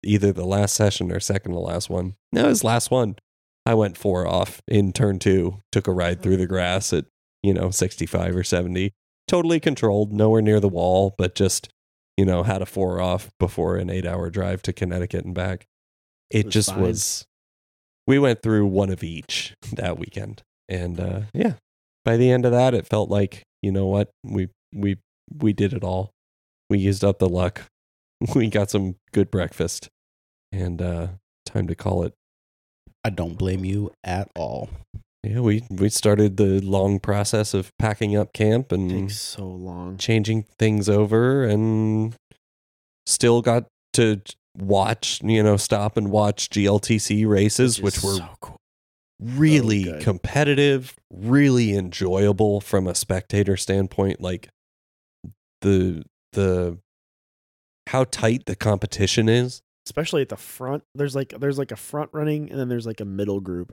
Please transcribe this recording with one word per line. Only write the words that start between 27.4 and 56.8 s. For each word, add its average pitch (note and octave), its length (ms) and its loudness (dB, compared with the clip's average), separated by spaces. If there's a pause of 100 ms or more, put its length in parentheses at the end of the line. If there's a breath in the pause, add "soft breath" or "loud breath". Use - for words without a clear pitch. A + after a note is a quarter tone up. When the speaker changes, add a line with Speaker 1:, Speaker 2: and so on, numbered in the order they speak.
Speaker 1:
<laughs> - 360 -6
We A2+ 120 4
got G2+ 220 0
some F#2+ 240 -2 (180)
good G2+ 160 2
breakfast. F2 600 -4 (640)
And, F2+ 280 -4
uh, F2 280 -4 (360)
time F#2 220 -4
to E2 80 -4
call F#2 300 -2
it. - 80 -6 (920)
Speaker 3:
I A2 60 0
don't E2+ 280 -6
blame F#2 260 -2
you G2+ 280 -4 (100)
at F#2 320 -6
all. B1+ 340 -8 (540)
Speaker 1:
Yeah, G#2+ 180 -2
we, A2 300 2
we G2 200 0
started G#2 480 4
the G2 220 4
long G2 380 2
process G#2 560 0
of F#2+ 240 -2
packing G#2 380 0
up - 160 0
camp A2+ 400 2
and F#2 180 0
Speaker 2:
Takes G2 300 -4
so - 260 -10
long. F#2 500 -12
Speaker 1:
changing A2 480 0 (140)
things G#2 300 2
over, A2+ 560 4
and A2 720 0 (920)
still A#2+ 360 4
got A#2 240 2 (260)
to G#2+ 300 2 (360)
watch, G2 640 0
you G#2+ 200 4
know, G#2 140 6
stop G#2 400 -2
and G2+ 140 -2
watch G#2 400 0
G G2+ 160 2
L G2+ 140 4
T A2+ 180 0
C G#2 260 0
races, G#2+ 560 2
Speaker 2:
Which G2 160 -2
Speaker 1:
which - 20 -4
Speaker 2:
is E2+ 60 -4
Speaker 1:
were G2 120 0
Speaker 2:
so E2+ 120 -8 (120)
cool. - 160 -18 (640)
Speaker 1:
really A#2+ 640 4
Speaker 2:
So F2 80 -4
good. D2+ 100 -10
Speaker 1:
competitive, C#3 920 2 (180)
really A#2+ 640 4
enjoyable G2+ 840 2
from F#2+ 280 0
a - 80 -4
spectator F#2+ 600 -2
standpoint. G2 640 -2
Like, F2+ 280 -8 (1120)
the, F#2 400 2 (300)
the, F2+ 460 -2 (1080)